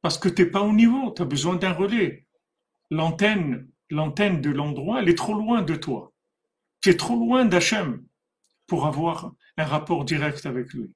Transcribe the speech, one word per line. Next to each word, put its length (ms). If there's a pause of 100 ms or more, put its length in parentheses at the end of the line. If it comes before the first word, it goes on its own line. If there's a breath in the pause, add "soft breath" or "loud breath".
Parce 160
que 120
t'es 160
pas 160
au 120
niveau, 380
t'as 140
besoin 300
d'un 180
relais. 520 (640)
L'antenne, 800 (200)
l'antenne 500
de 100
l'endroit, 520
elle 80
est 80
trop 160
loin 280
de 140
toi. 380 (680)
Tu 80
es 80
trop 180
loin 300
d'Hachem 600 (640)
pour 180
avoir 480 (240 soft breath)
un 80
rapport 400
direct 400
avec 280
lui. 220